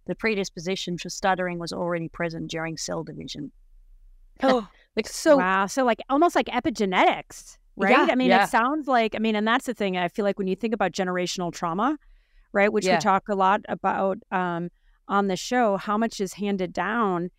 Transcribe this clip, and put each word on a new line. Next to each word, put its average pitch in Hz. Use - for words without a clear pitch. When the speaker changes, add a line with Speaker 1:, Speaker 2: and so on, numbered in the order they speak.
Speaker 1:
The 180
predisposition 185
for -
stuttering 180
was 170
already 170
present 165
during 160
cell 170
division. 151
Speaker 2:
Oh, 254
Speaker 1:
<laughs> -
The 220
Speaker 2:
so -
Speaker 3:
Wow. 190
So, 262
like, 233
almost 311
like 285
epigenetics, 220
right? 196
Speaker 1:
Yeah, 277
Speaker 3:
I 277
mean, 254
Speaker 1:
yeah. 196
Speaker 3:
it -
sounds 262
like, 233
I -
mean, 214
and 208
that's 240
the 240
thing, 196
I 180
feel 208
like 202
when 190
you 185
think 226
about 202
generational 180
trauma, 202
right, 208
which 208
Speaker 1:
Yeah. 185
Speaker 3:
we 160
talk 190
a 208
lot 190
about, 196
um, 175
on 202
the 185
show, 233
how 208
much 226
is 190
handed 196
down 185